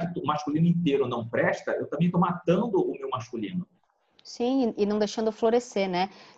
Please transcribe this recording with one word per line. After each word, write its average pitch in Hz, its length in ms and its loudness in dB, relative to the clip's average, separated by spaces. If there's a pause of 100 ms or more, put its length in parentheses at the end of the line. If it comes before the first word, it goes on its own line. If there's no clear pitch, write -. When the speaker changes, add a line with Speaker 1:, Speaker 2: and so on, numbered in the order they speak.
(120)
Speaker 1:
que - 80 -8
o 139 60 -6
masculino 151 400 0
inteiro 139 400 2
não 117 220 -4
presta, 143 440 0
eu - 160 -4
também 175 220 0
tô 175 80 0
matando 185 640 2
o 135 180 0
meu 135 120 -10
masculino. 107 560 -6 (580)
Speaker 2:
Sim, 247 540 0
e 202 80 2
não 208 140 0
deixando 220 320 0
florescer, 220 560 0
né? 185 200 0 (300)